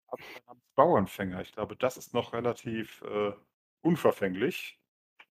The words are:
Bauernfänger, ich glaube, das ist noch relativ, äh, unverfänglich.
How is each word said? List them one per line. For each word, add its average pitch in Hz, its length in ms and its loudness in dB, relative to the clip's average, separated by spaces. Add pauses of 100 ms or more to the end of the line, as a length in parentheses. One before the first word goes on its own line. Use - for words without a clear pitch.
(760)
Bauernfänger, 98 680 4
ich - 100 -14
glaube, 98 240 -8
das 127 220 0
ist - 160 -16
noch 120 200 -2
relativ, 117 680 -6
äh, 104 320 -2 (480)
unverfänglich. 113 1000 0 (560)